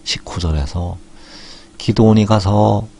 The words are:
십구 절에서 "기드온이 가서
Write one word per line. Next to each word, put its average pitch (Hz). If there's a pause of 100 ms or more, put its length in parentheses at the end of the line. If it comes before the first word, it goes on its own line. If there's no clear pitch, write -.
십구 -
절에서 85 (800)
"기드온이 110
가서 104 (140)